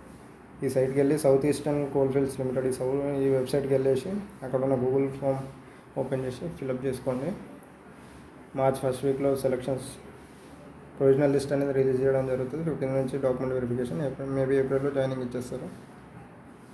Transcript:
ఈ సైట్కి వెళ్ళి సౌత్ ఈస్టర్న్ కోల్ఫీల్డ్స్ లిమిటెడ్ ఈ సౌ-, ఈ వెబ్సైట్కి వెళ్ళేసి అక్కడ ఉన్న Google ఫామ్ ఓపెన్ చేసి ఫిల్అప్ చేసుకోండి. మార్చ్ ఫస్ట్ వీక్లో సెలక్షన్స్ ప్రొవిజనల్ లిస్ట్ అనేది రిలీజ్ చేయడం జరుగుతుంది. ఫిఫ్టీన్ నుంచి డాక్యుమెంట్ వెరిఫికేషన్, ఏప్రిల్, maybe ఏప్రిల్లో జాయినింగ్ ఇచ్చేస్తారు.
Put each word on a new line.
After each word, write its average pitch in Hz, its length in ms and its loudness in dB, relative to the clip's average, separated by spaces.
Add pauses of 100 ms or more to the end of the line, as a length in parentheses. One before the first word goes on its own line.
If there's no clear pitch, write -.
(680)
ఈ 127 80 0
సైట్కి 131 280 2
వెళ్ళి 143 220 4
సౌత్ 135 280 6
ఈస్టర్న్ 147 280 0 (140)
కోల్ఫీల్డ్స్ 135 480 2
లిమిటెడ్ 127 300 0
ఈ - 80 0
సౌ-, 131 100 0 (340)
ఈ 135 120 4
వెబ్సైట్కి 135 400 0
వెళ్ళేసి 131 340 2 (380)
అక్కడ 131 200 0
ఉన్న 135 160 4
Google 135 240 2 (140)
ఫామ్ 135 180 0 (600)
ఓపెన్ 131 240 -2
చేసి 127 180 -8 (140)
ఫిల్అప్ 131 300 -4
చేసుకోండి. 131 420 -2 (1300)
మార్చ్ 131 240 4
ఫస్ట్ 131 240 -2
వీక్లో 139 240 2 (140)
సెలక్షన్స్ 127 420 -2 (1120)
ప్రొవిజనల్ 139 360 6
లిస్ట్ 139 200 0
అనేది 139 220 0
రిలీజ్ 135 280 4
చేయడం 135 260 4
జరుగుతుంది. 131 380 -2
ఫిఫ్టీన్ 135 280 -2
నుంచి 135 280 0
డాక్యుమెంట్ 131 320 0
వెరిఫికేషన్, 123 500 -2
ఏప్రిల్, 135 320 -6
maybe 135 240 2
ఏప్రిల్లో 135 340 2
జాయినింగ్ 131 300 0
ఇచ్చేస్తారు. 127 420 -6 (1040)